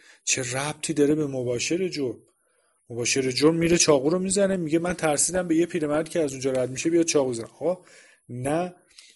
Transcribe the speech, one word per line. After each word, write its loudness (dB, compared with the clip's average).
چه -2
ربطی -4
داره 4
به -2
مباشر -2
جرم؟ -4
مباشر 0
جرم 4
میره 2
چاقو 4
رو 0
می‌زنه، 0
میگه 0
من -4
ترسیدم 0
به 2
یه 4
پیرمرد -2
که -4
از 0
اونجا -4
رد 0
می‌شه -4
بیا 4
چاقو 2
بزن. -6
آقا -6
نه، -4